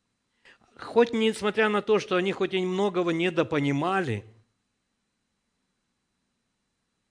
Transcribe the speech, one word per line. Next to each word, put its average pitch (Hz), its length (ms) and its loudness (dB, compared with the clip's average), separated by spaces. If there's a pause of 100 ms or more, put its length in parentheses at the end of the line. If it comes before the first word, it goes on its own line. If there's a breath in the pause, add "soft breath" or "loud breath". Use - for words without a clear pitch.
(760 soft breath)
Хоть - 360 2
несмотря 220 560 0
на 208 120 0
то, 208 200 2
что - 160 -2
они 190 160 0
хоть 190 220 -4
и 185 60 0
многого 185 520 0
недопонимали, 156 1120 0 (2750)